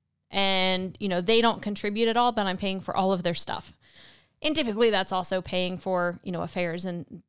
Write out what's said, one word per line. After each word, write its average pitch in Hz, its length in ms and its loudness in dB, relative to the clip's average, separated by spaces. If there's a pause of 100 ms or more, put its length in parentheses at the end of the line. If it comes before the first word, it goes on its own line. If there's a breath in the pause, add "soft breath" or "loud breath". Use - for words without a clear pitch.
(300)
and, 185 720 2
you 202 100 -2
know, 180 100 0
they 220 220 4
don't 226 200 2
contribute 208 460 -2
at 226 80 2
all, 240 160 4
but 220 140 0
I'm 185 120 -2
paying 190 220 -2
for - 160 -6
all 190 160 2
of 180 120 0
their 170 100 0
stuff." - 400 -6 (640 loud breath)
And 302 160 0
typically 233 360 2
that's 190 200 0
also 185 300 -2
paying 180 380 -2
for, 175 440 -2
you 196 80 -8
know, 170 120 -4
affairs 175 420 -4
and 175 440 -8